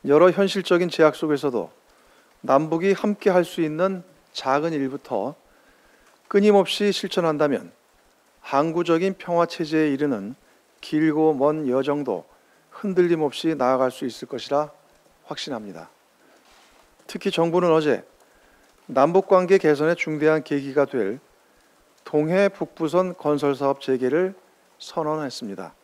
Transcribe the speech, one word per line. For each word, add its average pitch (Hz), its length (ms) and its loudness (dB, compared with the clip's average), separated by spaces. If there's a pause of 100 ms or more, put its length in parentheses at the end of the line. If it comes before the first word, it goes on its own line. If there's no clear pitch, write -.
여러 151 240 6
현실적인 180 600 0
제약 156 260 4
속에서도 139 560 -2 (720)
남북이 160 500 2
함께 208 380 0
할 180 160 4
수 - 160 -6
있는 170 420 -2 (300)
작은 147 400 -2
일부터 135 600 -4 (920)
끊임없이 202 640 2
실천한다면 156 800 -2 (720)
항구적인 165 760 0
평화 170 280 0
체제에 156 480 -2
이르는 131 420 -4 (460)
길고 156 520 2
먼 147 360 0
여정도 131 560 -2 (460)
흔들림 175 500 0
없이 156 340 -2
나아갈 131 360 2
수 - 140 -10
있을 120 220 -10
것이라 143 440 -4 (540)
확신합니다. 104 640 -12 (1160)
특히 196 240 -6
정부는 170 400 2
어제 151 320 2 (840)
남북 165 400 2
관계 185 300 4
개선의 156 380 2
중대한 156 480 0
계기가 139 420 -2
될 123 340 -4 (840)
동해 170 460 2
북부선 175 680 -2
건설 147 400 0
사업 139 260 -2
재개를 135 540 0 (440)
선언했습니다. 127 960 -8 (100)